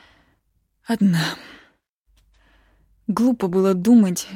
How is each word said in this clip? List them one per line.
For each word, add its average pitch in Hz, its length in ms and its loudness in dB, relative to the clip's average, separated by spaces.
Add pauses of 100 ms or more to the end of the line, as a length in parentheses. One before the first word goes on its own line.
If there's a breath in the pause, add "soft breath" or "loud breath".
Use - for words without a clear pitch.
(840 soft breath)
Одна... 170 500 -2 (1700 loud breath)
Глупо 226 420 -2
было 190 240 0
думать, 190 640 2